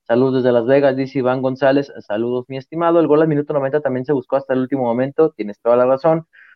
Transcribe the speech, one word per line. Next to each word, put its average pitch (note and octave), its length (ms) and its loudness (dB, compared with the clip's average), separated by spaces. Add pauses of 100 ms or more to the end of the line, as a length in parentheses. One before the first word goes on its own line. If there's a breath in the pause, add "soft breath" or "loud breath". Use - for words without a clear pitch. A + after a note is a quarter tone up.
"Saludos B2+ 360 2
desde B2 100 2
Las A#2 140 2
Vegas", C3+ 300 2
dice C3+ 240 -4
Iván B2+ 220 -2
González, C3+ 500 0 (140)
"Saludos, A#2+ 420 -4
mi C3+ 100 -10
estimado, E3+ 420 0
el D#3+ 80 2
gol D3 140 4
al D#3+ 60 2
minuto D3 260 -2
noventa C3+ 260 -2
también B2+ 260 -4
se D3+ 60 -2
buscó C3+ 240 -2
hasta C3+ 180 -4
el C3 60 0
último C3 240 -4
momento", C3+ 480 0
tienes G#2 280 -10
toda A#2 160 2
la B2 100 4
razón. D#3+ 400 0 (300 soft breath)